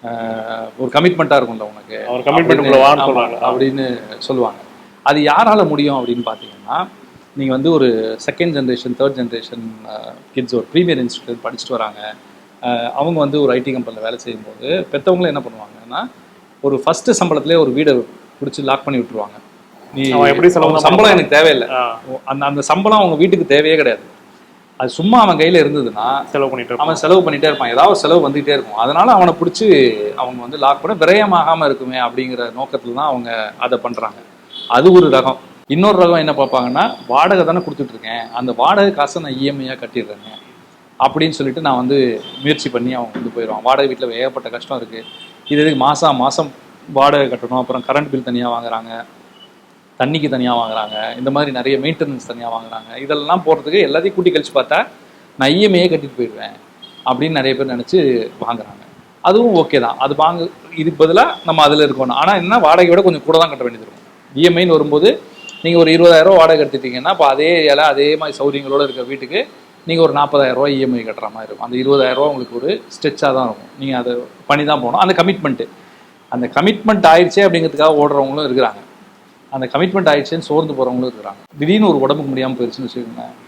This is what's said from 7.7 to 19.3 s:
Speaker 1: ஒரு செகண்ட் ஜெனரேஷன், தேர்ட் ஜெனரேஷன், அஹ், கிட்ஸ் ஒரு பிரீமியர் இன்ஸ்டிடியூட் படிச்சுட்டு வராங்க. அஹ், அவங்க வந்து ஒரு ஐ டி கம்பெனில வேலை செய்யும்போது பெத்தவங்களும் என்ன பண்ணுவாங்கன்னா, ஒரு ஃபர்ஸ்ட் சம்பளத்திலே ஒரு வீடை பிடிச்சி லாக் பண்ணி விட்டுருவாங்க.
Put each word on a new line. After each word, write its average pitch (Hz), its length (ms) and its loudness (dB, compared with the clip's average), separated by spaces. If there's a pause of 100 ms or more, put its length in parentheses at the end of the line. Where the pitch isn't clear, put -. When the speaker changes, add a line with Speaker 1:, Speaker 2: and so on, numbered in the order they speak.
Speaker 1:
ஒரு 113 540 0
செகண்ட் 170 280 -4
ஜெனரேஷன், 127 460 -4
தேர்ட் 135 180 0
ஜெனரேஷன், 117 480 -10 (220)
அஹ், 110 260 -14 (200)
கிட்ஸ் 123 220 -4
ஒரு 113 160 -2
பிரீமியர் 156 340 0
இன்ஸ்டிடியூட் 120 380 -10
படிச்சுட்டு 123 260 -10
வராங்க. 107 460 -8 (460)
அஹ், 120 300 -4
அவங்க 160 280 -2
வந்து 147 220 0
ஒரு 139 100 2
ஐ 123 100 0
டி 135 100 -6
கம்பெனில 113 320 -8
வேலை 117 160 -8
செய்யும்போது 123 720 -8
பெத்தவங்களும் 180 400 0
என்ன 143 80 -4
பண்ணுவாங்கன்னா, 120 720 -14 (520)
ஒரு 139 180 -2
ஃபர்ஸ்ட் - 440 0
சம்பளத்திலே 160 340 0
ஒரு 139 140 2
வீடை 135 340 0 (320)
பிடிச்சி 139 260 -10
லாக் 135 220 -2
பண்ணி 135 160 -2
விட்டுருவாங்க. 107 360 -10 (560)